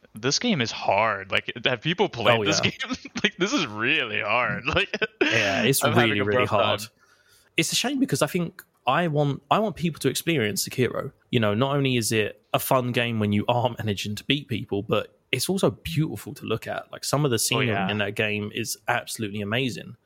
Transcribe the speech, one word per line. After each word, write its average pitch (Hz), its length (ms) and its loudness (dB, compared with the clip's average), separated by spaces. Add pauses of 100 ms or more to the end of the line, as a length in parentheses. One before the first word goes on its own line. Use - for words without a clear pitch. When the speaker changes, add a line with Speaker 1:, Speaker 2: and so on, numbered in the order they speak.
(160)
Speaker 1:
"This 123 240 -2
game 226 220 0
is 110 100 -2
hard. 101 600 0
Like, 101 200 -2 (140)
have 127 160 0
people 175 280 0
played 113 300 4
Speaker 2:
Oh, 107 40 0
Speaker 1:
this - 160 2
Speaker 2:
yeah. - 120 0
Speaker 1:
game? - 320 -8
<laughs> - 200 -12
Like, - 140 2
this 214 160 0
is 190 140 0
really 110 540 0
hard." 107 440 0
<laughs> 151 100 0
Like, 196 220 0 (320)
Speaker 2:
Yeah, 107 340 2
it's 131 200 4
Speaker 1:
I'm 143 100 4
having 113 160 6
Speaker 2:
really, 101 100 0
Speaker 1:
a 101 60 0
Speaker 2:
really 104 160 2
Speaker 1:
rough 120 80 0
time. 113 80 2
Speaker 2:
hard. 107 240 2 (720)
It's 160 160 0
a - 40 -2
shame 269 240 0
because 247 220 2
I 151 60 2
think - 360 -4 (240)
I 160 200 4
want, 147 440 0
I 175 80 4
want 208 160 0
people 160 240 -4
to 139 100 2
experience 113 580 -2
Sekiro. - 440 -2 (180)
You 120 100 2
know, 104 140 2
not 135 220 0
only 135 220 2
is 113 140 0
it 107 300 0 (120)
a 135 60 4
fun 123 320 0
game 117 280 0
when 104 140 2
you 104 140 2
are 120 300 2
managing 107 380 -4
to - 80 -12
beat 143 240 -2
people, 101 340 -4
but - 380 -2 (120)
it's 135 180 -2
also 190 220 2
beautiful - 640 -4
to - 100 -14
look 107 220 -4
at. - 240 -8
Like, - 120 -14
some 143 220 0
of 143 60 4
the 117 40 2
Speaker 1:
Oh, - 20 2
Speaker 2:
scenery 113 300 2
Speaker 1:
yeah. 101 240 0
Speaker 2:
in 104 80 -2
that 101 160 -2
game 104 400 -2
is 113 220 -6 (100)
absolutely 110 540 -4
amazing. 113 540 -4 (100)